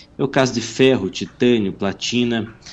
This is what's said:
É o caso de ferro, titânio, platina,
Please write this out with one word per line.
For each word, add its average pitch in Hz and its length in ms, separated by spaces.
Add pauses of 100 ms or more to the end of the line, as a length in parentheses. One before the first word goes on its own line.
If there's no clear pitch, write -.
(160)
É - 60
o 139 60
caso 131 260
de 117 60
ferro, 120 480
titânio, 104 640
platina, 113 800 (180)